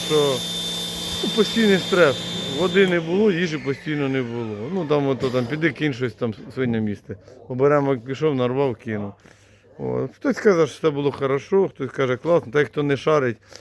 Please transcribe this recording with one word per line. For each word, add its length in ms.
що, 280
ну, 120
постійний 420
стрес. 380
Води 280
не 120
було, 320
їжі 260
постійно 520
не 120
було. 520
Ну, 120
там 220
ото, 220
там, 160
піди 260
кинь 220
щось 200
там 200
свиням 360
їсти. 280
Оберемо, 460
як 120
пішов, 300
нарвав, 400
кинув. 380
О, 360
хтось 220
каже, 300
що 140
це 80
було 220
хорошо, 580
хтось 220
каже, 260
класно. 340
Та 100
й 40
хто 180
не 140
шарить, 400